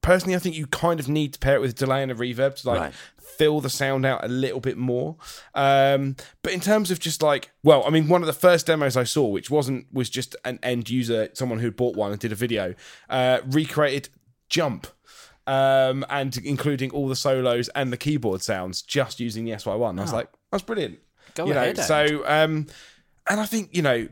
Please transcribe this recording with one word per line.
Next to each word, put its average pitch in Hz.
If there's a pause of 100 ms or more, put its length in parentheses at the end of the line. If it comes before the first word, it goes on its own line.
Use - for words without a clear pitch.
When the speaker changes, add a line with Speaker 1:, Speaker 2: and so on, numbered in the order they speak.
Speaker 1:
personally, 180
I 180
think 175
you 151
kind 170
of 127
need 147
to -
pair 139
it 113
with 123
delay 135
and 131
a 120
reverb 123
to, 131
like, 117
Speaker 2:
Right. 73 (280)
Speaker 1:
fill 151
the 135
sound 135
out 131
a -
little 127
bit 127
more. 127 (400)
Um, 139 (260)
but 175
in 185
terms 196
of 185
just, -
like, 147 (120)
well, 143
I 139
mean, 156
one 175
of 160
the 156
first 175
demos 147
I 127
saw, 135
which 101
wasn't, 131
was 127
just -
an 127
end 120
user, 117
someone 120
who 117
bought 123
one 101
and 104
did 110
a 107
video, 104 (360)
uh, 127
recreated 143 (400)
Jump 147 (600)
um, 135
and 135
including 135
all 139
the 131
solos 127
and 135
the 123
keyboard 117
sounds 92
just -
using 113
the 113
S 104
Y 101
one. 107
I 98
was 151
Speaker 2:
Oh. 113
Speaker 1:
like, 120 (220)
"That's 196
brilliant." 165 (360)
Speaker 2:
Go 165
Speaker 1:
You 147
know, 139
Speaker 2:
ahead, 120
Ed. -
Speaker 1:
so, 151
um, 156 (640)
and 202
I 214
think, 208
you 175
know 120